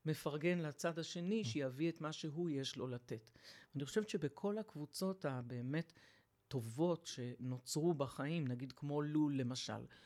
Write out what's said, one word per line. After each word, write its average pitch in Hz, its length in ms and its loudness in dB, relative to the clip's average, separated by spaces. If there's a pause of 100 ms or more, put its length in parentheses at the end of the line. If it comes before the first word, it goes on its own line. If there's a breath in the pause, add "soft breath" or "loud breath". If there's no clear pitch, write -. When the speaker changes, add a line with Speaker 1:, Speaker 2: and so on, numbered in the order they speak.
Speaker 1:
מפרגן 156 520 2
לצד 160 400 -2
השני, 180 460 0
Speaker 2:
Mm. - 20 -2
Speaker 1:
שיביא 135 420 0
את 160 120 -2
מה 156 120 -2
שהוא 160 380 -2
יש 135 260 0
לו 127 120 -2
לתת. 120 420 -6 (460 loud breath)
אני 127 80 -2
חושבת 208 240 0
שבכל 202 500 0
הקבוצות 190 680 -4
הבאמת 127 680 -2 (560 loud breath)
טובות 139 580 2
שנוצרו 127 880 0
בחיים, 139 540 0
נגיד 123 240 -2
כמו 147 300 0
לול 151 340 4
למשל, 123 500 0 (200 loud breath)